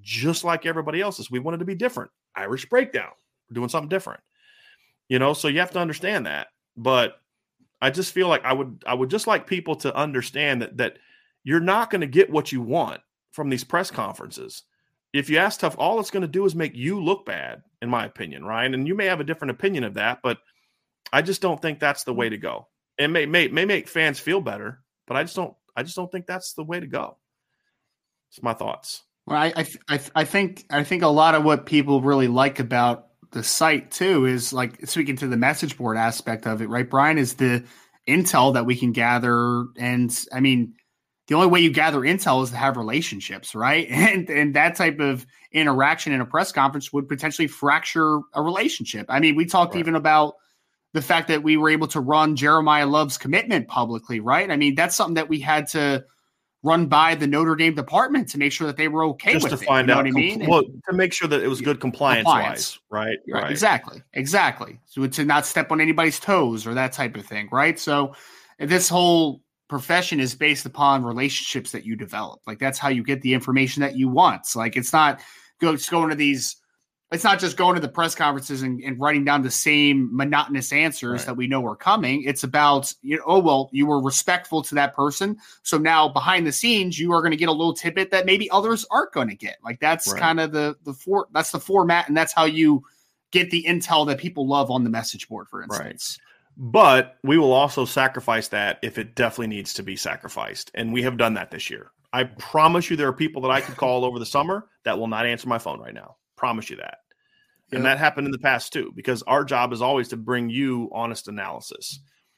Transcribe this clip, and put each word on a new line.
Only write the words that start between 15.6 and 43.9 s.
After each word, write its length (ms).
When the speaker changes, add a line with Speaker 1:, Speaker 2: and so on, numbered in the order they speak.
Speaker 1:
all 220
it's 100
gonna 180
do 180
is 100
make 200
you 280
look 220
bad, 360
in 80
my 160
opinion, 400
Ryan. 280
And 140
you 80
may 100
have 140
a 60
different 260
opinion 320
of 120
that, 280
but 140
I 100
just 200
don't 200
think 180
that's 260
the 80
way 160
to 80
go. 300
It 120
may, 160
may, 240
may 160
make 240
fans 300
feel 220
better, 400
but 120
I 60
just 120
don't, 180
I 80
just 140
don't 140
think 140
that's 280
the 100
way 160
to 80
go. 300
It's 120
my 120
thoughts. 500
Speaker 2:
Well, 120
I, 180
I, 80
th-, 140
I, 100
th-, 180
I 100
think, 440
I 140
think 200
a 40
lot 280
of 80
what 220
people 360
really 260
like 320
about 480
the 120
site 480
too 340
is, 280
like, 340
speaking 300
to 100
the 100
message 400
board 200
aspect 500
of 140
it, 80
right, 200
Brian, 280
is 180
the 280
intel 460
that 120
we 100
can 160
gather. 760
And 380
I 60
mean, 360
the 80
only 120
way 140
you 100
gather 300
intel 420
is 80
to 60
have 200
relationships, 800
right? 320
<laughs> 40